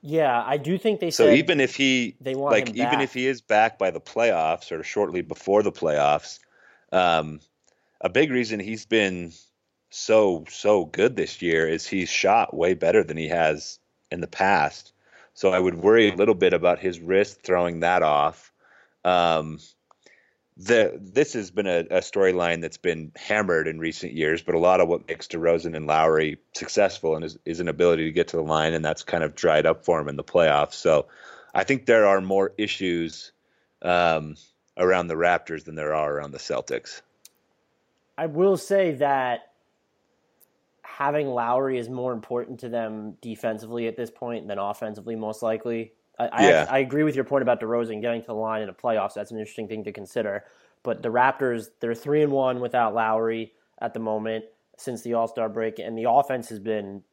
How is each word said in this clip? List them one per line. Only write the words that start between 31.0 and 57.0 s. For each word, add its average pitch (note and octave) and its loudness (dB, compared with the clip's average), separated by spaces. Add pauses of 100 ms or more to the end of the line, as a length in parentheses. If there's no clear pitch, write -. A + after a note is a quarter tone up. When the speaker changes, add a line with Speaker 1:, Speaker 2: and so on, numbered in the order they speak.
Speaker 2:
I F#2+ 0
think C3 -2
there A2+ 6
are G2 6
more F#2+ 0
issues, F2 -4 (500)
um, E2 0 (420)
around F#2 2
the E2 -4
Raptors E2+ 0
than D#2+ -16
there D#2 -4
are D2 -2
around C#2+ -8
the C#2 -14
Celtics. - -8 (1120)
Speaker 1:
I D#3+ -4
will F3+ 2
say F#3+ 2
that C3 0 (1300)
having C#3+ -2
Lowry B2 0
is A#2 -8
more B2+ -6
important A#2+ -8
to B2 -12
them A2 -8
defensively A2+ -8
at A2+ -8
this A#2 -10
point A#2+ -10
than G2+ -8
offensively, G#2 -8
most A2 -8
likely. A2+ -6 (260)
I, A#2+ 0
I - 4
Speaker 2:
Yeah. D#2+ 6
Speaker 1:
act-, - -4
I C3+ 0
agree C#3 0
with D3+ 0
your C3 -2
point C#3 0
about A#2+ 0
DeRozan A2+ -4
getting A#2 -4
to - -18
the A2+ -10
line A2 -4
in G#2 -8
the F#2 -14
playoffs. G#2+ -2
That's G#2 -10
an A2 -10
interesting G#2+ -10
thing G#2+ -10
to G#2 -8
consider. G#2 -6 (380)
But A2+ -4
the A#2+ -4
Raptors, B2 0 (100)
they're A#2 -4
three D3 0
and D3 2
one C3 0
without A#2 0
Lowry A2+ -2 (280)
at A#2 -8
the A#2 -8
moment A2 -4 (320)
since A#2+ -10
the A#2 -4
All-Star A2+ -2
break, A2 -6
and A2 -8
the A2+ -2
offense B2+ 2
has A2 -12
been G2+ -6 (120)